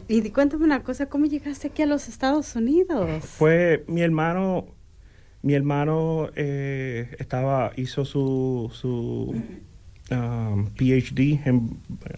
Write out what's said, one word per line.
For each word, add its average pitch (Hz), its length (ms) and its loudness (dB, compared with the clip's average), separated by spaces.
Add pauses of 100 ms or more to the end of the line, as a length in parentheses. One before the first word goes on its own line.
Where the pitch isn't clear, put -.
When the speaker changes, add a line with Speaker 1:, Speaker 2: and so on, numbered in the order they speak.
Speaker 1:
y 226 140 2
di-, 214 100 -6
cuéntame 285 320 2
una 294 180 4
cosa, 269 280 -6
¿cómo 294 160 2
llegaste 294 420 -4
aquí 294 140 -4
a 302 40 4
los 285 220 0
Estados 269 480 -2
Unidos? 233 720 2
Speaker 2:
Fue 160 600 4
mi 170 140 0
hermano, 170 640 2 (760)
mi 139 100 2
hermano, 151 840 0
eh, 135 840 -4
estaba, 131 560 0
hizo 131 300 -2
su, 131 680 0
su, 120 640 -4 (720)
am, 113 680 -2
P 131 200 4
H 120 160 0
D 143 300 2
en, 123 340 2 (400)